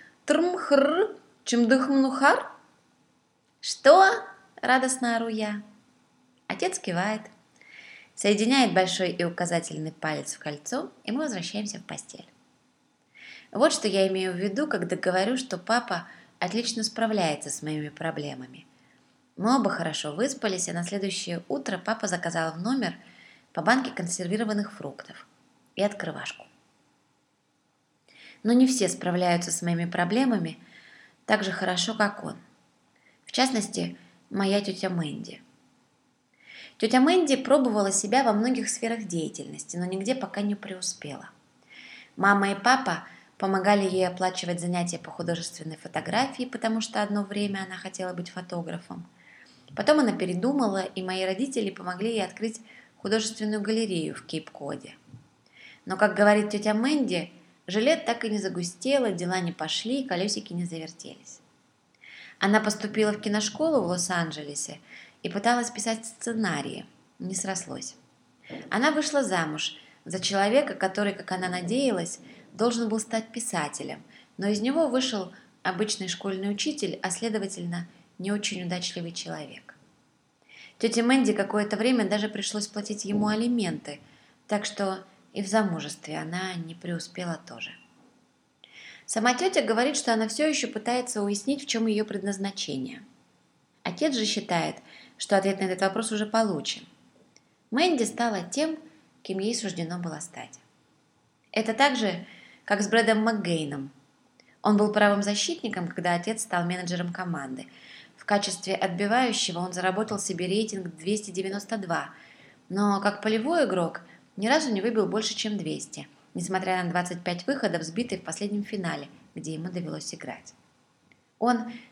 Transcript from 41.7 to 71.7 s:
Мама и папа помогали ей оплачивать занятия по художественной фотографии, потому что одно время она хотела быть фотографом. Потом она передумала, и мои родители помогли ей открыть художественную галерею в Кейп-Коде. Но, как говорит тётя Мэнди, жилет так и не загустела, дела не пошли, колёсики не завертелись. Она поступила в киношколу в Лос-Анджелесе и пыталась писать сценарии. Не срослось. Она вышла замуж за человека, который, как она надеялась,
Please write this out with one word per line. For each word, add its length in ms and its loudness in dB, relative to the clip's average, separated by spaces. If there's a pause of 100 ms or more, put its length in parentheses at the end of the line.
Мама 340 6
и 40 0
папа 500 2 (340)
помогали 500 4
ей 180 2
оплачивать 540 -2
занятия 380 -2
по 120 -14
художественной 680 -6
фотографии, 680 -2
потому 360 -2
что 220 -2
одно 200 0
время 440 -2
она 100 -12
хотела 360 -8
быть 180 -8
фотографом. 760 -8 (680)
Потом 260 4
она 120 4
передумала, 720 0
и 180 -8
мои 220 -2
родители 460 -2
помогли 400 -4
ей 140 0
открыть 360 -6 (380)
художественную 640 -2
галерею 520 -2
в 120 -16
Кейп-Коде. 680 -10 (920)
Но, 100 -6
как 180 4
говорит 360 6
тётя 240 0
Мэнди, 580 2 (340)
жилет 380 2
так 200 -2
и 60 -2
не 80 0
загустела, 720 0
дела 300 -2
не 120 -2
пошли, 520 -4
колёсики 480 -4
не 120 -4
завертелись. 760 -14 (1000)
Она 220 6
поступила 520 0
в 80 -4
киношколу 640 2
в 40 0
Лос-Анджелесе 960 -4 (420)
и 60 -4
пыталась 420 0
писать 360 -4
сценарии. 800 -4 (340)
Не 140 -6
срослось. 600 -6 (760)
Она 220 2
вышла 320 2
замуж 540 -2 (280)
за 140 -6
человека, 560 2
который, 400 0
как 160 -10
она 180 -2
надеялась, 720 0 (340)